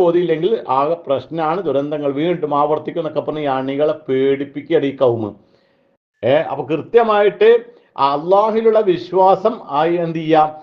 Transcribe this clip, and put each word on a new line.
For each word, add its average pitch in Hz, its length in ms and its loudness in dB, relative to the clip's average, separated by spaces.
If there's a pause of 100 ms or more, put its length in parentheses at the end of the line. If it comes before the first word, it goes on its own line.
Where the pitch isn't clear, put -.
ഓതിയില്ലെങ്കിൽ 170 480 2 (160)
ആകെ 143 280 0 (100)
പ്രശ്നമാണ്, 156 560 -4
ദുരന്തങ്ങൾ 147 500 -4
വീണ്ടും 151 420 -4
ആവർത്തിക്കും 151 480 -2
എന്നൊക്കെ 151 180 -6
പറഞ്ഞ് 151 200 -6
ഈ 143 180 -4
അണികളെ 139 380 -2 (120)
പേടിപ്പിക്കുകയാണ് 139 760 -2
ഈ 139 100 -6
കൗമ്. 113 340 0 (920)
ഏ, 127 120 2 (160)
അപ്പൊ 135 140 -6
കൃത്യമായിട്ട് 208 880 2 (460)
അള്ളാഹിലുള്ള 208 840 2
വിശ്വാസം 190 760 2 (160)
ആയി 160 260 0
എന്ത് 165 220 -4
ചെയ്യാം, 156 300 4 (140)